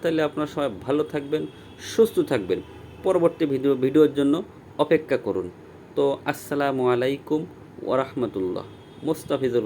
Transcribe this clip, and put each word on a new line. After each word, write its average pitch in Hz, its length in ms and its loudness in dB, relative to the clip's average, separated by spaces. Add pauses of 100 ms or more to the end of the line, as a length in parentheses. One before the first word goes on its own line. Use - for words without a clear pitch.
তাহলে 160 260 0
আপনারা 151 260 -4
সবাই 143 160 -2 (160)
ভালো 143 180 2
থাকবেন, 151 400 -4 (480)
সুস্থ 226 240 4 (160)
থাকবেন, 92 280 0 (440)
পরবর্তী 170 420 2
ভিডিও, 139 300 2
ভিডিওর 139 380 4
জন্য 143 220 2 (420)
অপেক্ষা 147 400 2
করুন। 92 300 -4 (480)
তো 143 80 2 (220)
আসসালামু 143 640 -2
আলাইকুম 135 520 0 (420)
ওয়া 120 140 0
রাহমাতুল্লাহ। 98 680 -4 (380)
মোস্তাফিজুর 131 640 -2